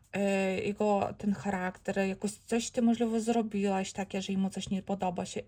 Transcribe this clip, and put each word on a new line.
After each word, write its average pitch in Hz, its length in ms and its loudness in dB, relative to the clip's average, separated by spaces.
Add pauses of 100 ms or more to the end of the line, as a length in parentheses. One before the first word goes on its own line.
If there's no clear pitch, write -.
(120)
e, 196 480 2
jego 202 480 2 (100)
ten 208 140 0
charakter, 190 680 -2 (100)
jakoś 196 240 -4
coś - 380 -2
ty 247 120 0
możliwe 233 380 4
zrobiłaś 208 720 0
takie, 190 300 -4
że 196 100 -4
jemu 190 180 0
coś - 200 -8
nie 190 120 0
podoba 190 440 -2
się - 220 -6